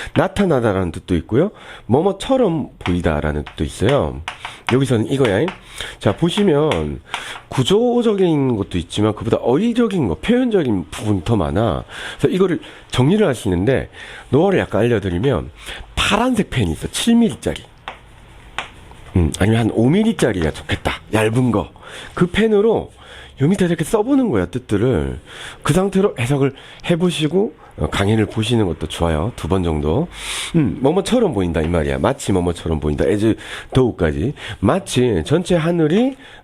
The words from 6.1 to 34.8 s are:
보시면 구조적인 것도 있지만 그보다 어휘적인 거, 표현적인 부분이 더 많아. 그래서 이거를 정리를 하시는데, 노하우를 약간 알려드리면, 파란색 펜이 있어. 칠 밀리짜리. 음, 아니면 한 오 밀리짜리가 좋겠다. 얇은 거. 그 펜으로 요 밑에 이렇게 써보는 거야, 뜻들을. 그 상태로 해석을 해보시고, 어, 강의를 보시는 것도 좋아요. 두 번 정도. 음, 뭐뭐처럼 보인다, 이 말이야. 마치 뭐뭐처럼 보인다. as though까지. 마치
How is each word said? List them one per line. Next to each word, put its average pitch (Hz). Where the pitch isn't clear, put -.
보시면 143
구조적인 190
것도 95
있지만 104
그보다 110
어휘적인 196
거, 78
표현적인 196
부분이 104
더 117
많아. 80
그래서 -
이거를 185
정리를 180
하시는데, 104
노하우를 175
약간 98
알려드리면, 101
파란색 -
펜이 95
있어. -
칠 -
밀리짜리. 202
음, 82
아니면 110
한 107
오 113
밀리짜리가 143
좋겠다. -
얇은 110
거. 95
그 180
펜으로 202
요 139
밑에 196
이렇게 165
써보는 240
거야, 95
뜻들을. 95
그 -
상태로 190
해석을 131
해보시고, 170
어, 76
강의를 107
보시는 110
것도 82
좋아요. 82
두 -
번 92
정도. 82
음, 147
뭐뭐처럼 185
보인다, 87
이 78
말이야. 76
마치 113
뭐뭐처럼 85
보인다. 76
as 104
though까지. 90
마치 123